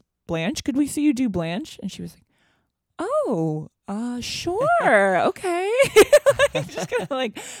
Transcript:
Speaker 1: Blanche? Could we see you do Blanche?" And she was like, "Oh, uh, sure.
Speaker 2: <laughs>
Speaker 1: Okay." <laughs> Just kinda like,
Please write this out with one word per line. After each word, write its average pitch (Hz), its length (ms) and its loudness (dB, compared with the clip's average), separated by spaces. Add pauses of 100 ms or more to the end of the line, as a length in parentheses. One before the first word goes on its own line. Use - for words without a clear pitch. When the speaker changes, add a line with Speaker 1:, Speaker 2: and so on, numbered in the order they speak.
(280)
Speaker 1:
Blanche? 170 360 -4
Could 269 140 -4
we 285 100 0
see 294 160 -4
you 302 100 4
do 247 160 -2
Blanche?" 170 520 -6
And 190 100 -8
she - 100 -14
was 175 140 -12
like, - 80 -20 (760)
"Oh, 240 720 -2 (180)
uh, 240 320 -6
sure. 370 480 -4 (540)
Speaker 2:
<laughs> - 60 2
Speaker 1:
Okay." 370 440 -2 (840)
<laughs> - 0 -
Just - 360 -6
kinda 480 240 -4
like, 262 260 -6 (220)